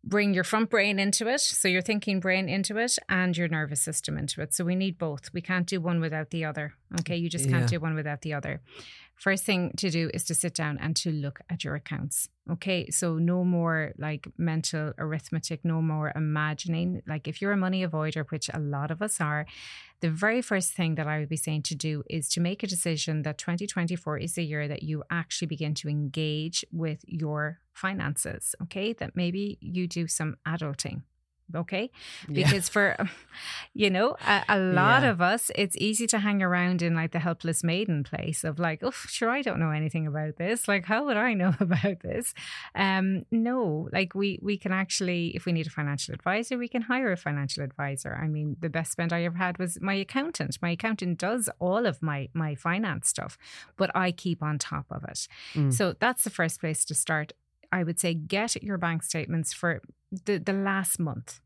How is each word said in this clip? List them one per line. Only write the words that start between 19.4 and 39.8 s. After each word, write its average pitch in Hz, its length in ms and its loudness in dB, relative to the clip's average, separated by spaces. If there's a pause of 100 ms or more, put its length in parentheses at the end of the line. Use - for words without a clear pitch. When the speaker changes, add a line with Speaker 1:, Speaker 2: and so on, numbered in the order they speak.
Speaker 1:
the 170 100 2
very 214 320 2
first 190 320 0
thing 160 220 2
that 151 120 0
I 151 100 0
would 147 120 -2
be 160 80 0
saying 151 240 -2
to - 120 -4
do 151 340 -2
is 160 200 -4
to - 120 0
make 175 220 0
a 214 60 -4
decision 160 540 0
that 147 160 -4
twenty 175 280 -2
twenty-four 170 520 -2
is 170 160 -4
the 175 100 -2
year 147 240 -2
that 147 140 -6
you 151 280 -4
actually 170 380 -2
begin 151 280 -2
to - 120 -6
engage 151 840 -2
with 165 380 -4
your 151 520 -4 (120)
finances, - 840 -4 (100)
okay? 196 280 -4
That - 240 -6
maybe 185 460 -2
you 175 260 -2
do 170 180 -2
some 156 300 -2 (100)
adulting. 156 560 -4 (520)
Okay. 175 380 -2 (360)
Speaker 2:
Yeah. 143 160 2
Speaker 1:
Because 175 240 4
for, 202 280 4 (400)
<laughs> - 360 -12
you 208 160 4
know, 190 280 4 (100)
a, 208 220 6
a 208 100 6
lot 190 460 8
Speaker 2:
Yeah. 247 60 8
Speaker 1:
of 175 100 2
us, 190 340 4
it's 196 220 0
easy 220 320 0
to 226 100 4
hang 202 240 4
around 180 400 4
in, 170 140 4
like, 165 160 0
the 170 80 0
helpless 165 420 0
maiden 170 400 2
place - 400 -4
of, 156 160 -2
like, 165 240 0
"Oh, 262 80 0
sure, - 400 -2
I 277 120 0
don't 214 180 0
know 160 100 4
anything 156 380 0